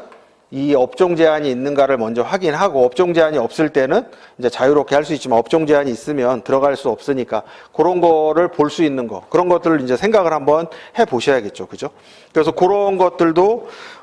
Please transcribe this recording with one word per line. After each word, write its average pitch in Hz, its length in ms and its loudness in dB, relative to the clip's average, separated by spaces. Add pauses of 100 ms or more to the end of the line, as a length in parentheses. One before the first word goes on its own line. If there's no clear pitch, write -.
(520)
이 139 220 0
업종 156 400 2
제한이 156 340 2
있는가를 135 480 0
먼저 117 260 -4
확인하고, 156 640 0
업종 175 300 0
제한이 156 240 2
없을 147 300 -2
때는 147 360 0 (320)
이제 123 140 -2
자유롭게 139 460 0
할 151 80 2
수 160 100 -4
있지만 123 240 0
업종 160 260 0
제한이 143 280 0
있으면 127 500 -4
들어갈 135 340 0
수 - 120 -4
없으니까 117 560 -4 (280)
그런 175 280 0
거를 160 480 2
볼 151 200 0
수 170 140 -4
있는 135 240 -2
거, 101 240 -12
그런 180 180 0
것들을 165 340 2
이제 127 140 0
생각을 190 360 0
한번 151 340 0 (320)
해 233 60 2
보셔야겠죠. 117 640 -2
그죠? - 220 -12 (420)
그래서 160 180 2
그런 196 480 0
것들도, 180 720 0 (340)